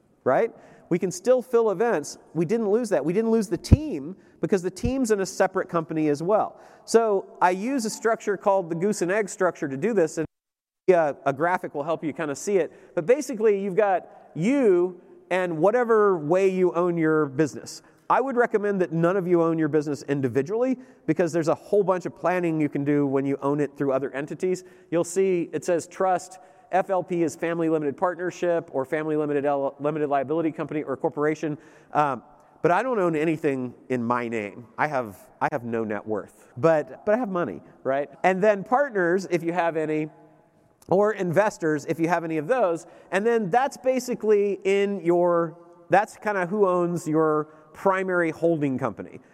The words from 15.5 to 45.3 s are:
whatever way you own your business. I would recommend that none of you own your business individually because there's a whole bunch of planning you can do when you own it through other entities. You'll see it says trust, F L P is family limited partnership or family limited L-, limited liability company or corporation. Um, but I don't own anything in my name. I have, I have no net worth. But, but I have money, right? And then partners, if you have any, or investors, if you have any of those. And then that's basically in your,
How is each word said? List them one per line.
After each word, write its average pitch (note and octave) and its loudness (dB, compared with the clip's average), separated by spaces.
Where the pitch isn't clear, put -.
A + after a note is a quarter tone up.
whatever G#3+ 4
way F3 2
you F#3 2
own F3 0
your D#3 2
business. C3+ -4
I G3+ 4
would C4 -2
recommend G3+ 0
that F3 0
none E3+ 2
of F3 -2
you E3+ 4
own E3 2
your D#3 0
business D3 -2
individually C#3+ -2
because D#3+ 0
there's D#3+ 2
a D3+ 2
whole - 0
bunch F3+ -2
of D3 -10
planning E3+ 0
you C#3+ 0
can C#3+ -4
do C#3+ 2
when C#3 0
you C#3 -2
own D3 0
it C#3+ -4
through C#3 0
other C3+ -2
entities. E3+ -4
You'll E3 0
see F#3 0
it D3+ -6
says E3+ 0
trust, - -2
F F#3 0
L F3+ 0
P F3 -2
is D3+ 0
family E3+ -2
limited D3+ -2
partnership F3 -2
or C3 -2
family D#3 -2
limited D3 0
L-, C#3 0
limited D3 -2
liability D3 0
company D3+ -6
or C3 -6
corporation. D3+ -2
Um, C#3 0
but D#3+ 2
I F#3+ 2
don't B3 -2
own E3+ 2
anything D3 -2
in B2 -2
my A#2+ 0
name. A2 -6
I C#3 0
have, B2+ -4
I C#3+ 0
have B2+ -6
no A2+ -2
net G#2 -6
worth. - -8
But, D3+ 0
but G#3 2
I B3 2
have A3 -4
money, C#3 -4
right? C#3 -2
And F#3 2
then G3+ 2
partners, G3 0
if E3+ 0
you E3 -4
have E3+ -2
any, D#3 -2
or G#3 4
investors, F3 0
if D#3+ -2
you D#3+ 0
have E3+ 2
any D#3+ -4
of D3+ -2
those. G3 0
And G3 0
then A3+ 2
that's B3 0
basically G#3+ 0
in G3+ 0
your, E3+ 2